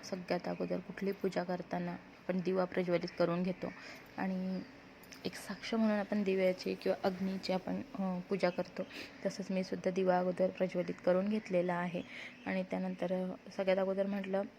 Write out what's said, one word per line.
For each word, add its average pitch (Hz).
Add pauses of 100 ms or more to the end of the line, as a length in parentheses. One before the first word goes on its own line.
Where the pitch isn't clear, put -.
सगळ्यात 175
अगोदर 180
कुठली 190
पूजा 185
करताना 180
आपण -
दिवा 185
प्रज्वलित 180 (100)
करून 170
घेतो 180 (460)
आणि 185 (640)
एक 185
साक्ष -
म्हणून 220
आपण 208
दिव्याची 185
किंवा 190
अग्नीची 190
आपण, 185 (180)
अ, 185 (100)
पूजा 180
करतो. 180 (420)
तसंच 190
मी 185
सुद्धा 185
दिवा 180
अगोदर 180
प्रज्वलित 180 (100)
करून 185
घेतलेला 185
आहे. 175 (440)
आणि 190
त्यानंतर, 185
अ, 185
सगळ्यात 190
अगोदर 190
म्हटलं 196 (180)